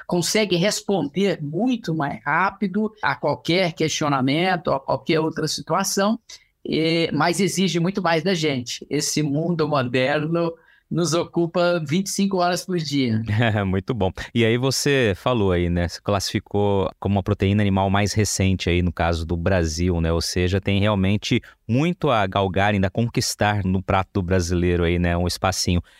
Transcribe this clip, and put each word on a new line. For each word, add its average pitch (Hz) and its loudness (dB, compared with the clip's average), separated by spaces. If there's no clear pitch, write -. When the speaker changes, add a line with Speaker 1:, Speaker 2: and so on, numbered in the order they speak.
Speaker 1:
consegue 185 0
responder 190 0
muito 175 -2
mais 139 -4
rápido 202 -2
a 139 0
qualquer 165 0
questionamento, 151 0
a 135 0
qualquer 156 -2
outra 156 -2
situação, 196 -2
e, 165 0
mas 156 0
exige 180 0
muito 185 -2
mais 165 2
da 190 2
gente. 143 -4
Esse 147 -2
mundo 156 0
moderno 147 0
nos 156 0
ocupa 170 0
vinte 190 -2
e - -8
cinco 196 -2
horas 175 0
por 180 -4
dia. 135 -2
Speaker 2:
<laughs> 104 0
Muito 95 -2
bom. 98 0
E 117 4
aí 113 4
você 131 2
falou 107 0
aí, 87 2
né? 87 0
Você - -8
classificou 101 -2
como 101 0
a 92 0
proteína 104 2
animal 95 2
mais 101 2
recente 95 0
aí, 87 4
no 87 0
caso 82 -2
do 87 -2
Brasil, 85 0
né? 82 2
Ou 80 0
seja, 92 0
tem 98 0
realmente 104 0
muito 151 0
a 110 2
galgar, 98 0
ainda 98 2
a 92 0
conquistar 107 -2
no 92 0
prato 95 2
do 101 0
brasileiro 87 2
aí, 85 2
né? 87 2
Um 87 0
espacinho. 92 0